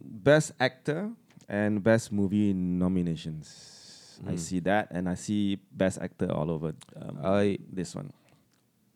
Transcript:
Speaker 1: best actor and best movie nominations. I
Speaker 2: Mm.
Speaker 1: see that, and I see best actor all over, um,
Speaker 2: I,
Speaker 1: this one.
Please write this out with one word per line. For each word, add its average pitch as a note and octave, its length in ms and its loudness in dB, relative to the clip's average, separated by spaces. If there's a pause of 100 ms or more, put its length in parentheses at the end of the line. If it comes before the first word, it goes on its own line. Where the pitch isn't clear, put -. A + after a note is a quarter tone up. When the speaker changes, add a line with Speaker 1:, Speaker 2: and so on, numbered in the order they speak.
Speaker 1:
best C#3 560 4
actor D3+ 520 -2 (360)
and G#2 360 0
best A2+ 280 4
movie G2+ 420 2
nominations. F2+ 1700 -4
I - 60 -4
Speaker 2:
Mm. F2 60 -4
Speaker 1:
see F2+ 220 -4
that, G2 300 2
and F2+ 180 -2
I F2+ 60 0
see G2+ 420 0 (140)
best F#2 280 0
actor F2+ 320 -4
all D#2 200 0
over, D#2 220 -4 (220)
um, - 280 -12
Speaker 2:
I, G2+ 340 2 (140)
Speaker 1:
this F2+ 240 -8
one. G2 180 -10 (840)